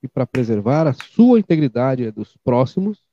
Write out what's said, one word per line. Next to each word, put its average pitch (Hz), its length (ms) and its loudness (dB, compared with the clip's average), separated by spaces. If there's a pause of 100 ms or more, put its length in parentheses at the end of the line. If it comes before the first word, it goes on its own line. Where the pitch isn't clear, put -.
e 135 40 -12
pra 131 200 -6
preservar 120 600 -2
a 135 60 0
sua 240 460 2
integridade 131 640 -2
e 113 40 -4
a 110 40 -8
dos 107 320 -12
próximos 131 580 -2 (120)